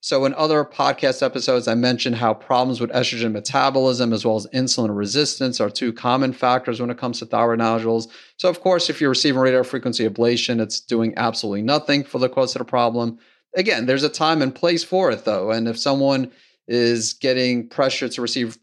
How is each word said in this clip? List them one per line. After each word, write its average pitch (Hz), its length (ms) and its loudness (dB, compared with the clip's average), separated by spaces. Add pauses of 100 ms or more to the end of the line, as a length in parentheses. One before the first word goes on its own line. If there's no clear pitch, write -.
So 135 240 0
in 135 80 -2
other 151 320 0
podcast 139 560 0
episodes, 127 440 0
I 117 100 2
mentioned 120 400 0
how 113 180 2
problems 127 440 0
with 120 120 -2
estrogen 117 420 -2
metabolism 131 800 0
as 107 100 -2
well 110 140 2
as 101 120 -6
insulin 127 460 -2
resistance 123 680 -2
are 104 80 0
two 117 240 -4
common 127 400 0
factors 127 440 0
when 123 120 -4
it 120 80 -8
comes 123 220 -6
to 117 40 -10
thyroid 113 360 0
nodules. 113 460 0 (300)
So 180 140 0
of 170 100 -4
course, 180 300 0
if 147 100 -6
you're 147 80 2
receiving 131 320 2
radiofrequency 127 640 2
ablation, 117 540 2
it's 107 180 -4
doing 113 380 -2
absolutely 107 460 -2
nothing 143 420 0
for - 140 -6
the 127 100 2
cause 127 260 0
of 131 40 -4
the 123 80 -8
problem. 117 520 0 (380)
Again, 175 300 0
there's 135 180 2
a 147 60 0
time 156 320 2
and 131 120 -2
place 170 300 0
for 185 260 2
it, 110 140 -2
though. 104 260 0
And 113 160 0
if 117 120 -4
someone 139 520 0 (380)
is 120 460 0
getting 127 540 0
pressure 135 400 -2
to 123 140 -8
receive 120 400 -4